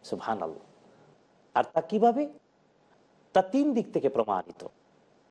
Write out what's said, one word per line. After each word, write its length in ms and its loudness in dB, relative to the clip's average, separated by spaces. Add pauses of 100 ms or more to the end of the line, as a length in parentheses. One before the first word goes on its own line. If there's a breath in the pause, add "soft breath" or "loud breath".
সুবহানাল্লাহ। 580 -6 (920)
আর 180 2
তা 80 2
কিভাবে? 480 2 (1040)
তা 100 6
তিন 320 2
দিক 180 -2
থেকে 160 0
প্রমাণিত, 580 -2 (640)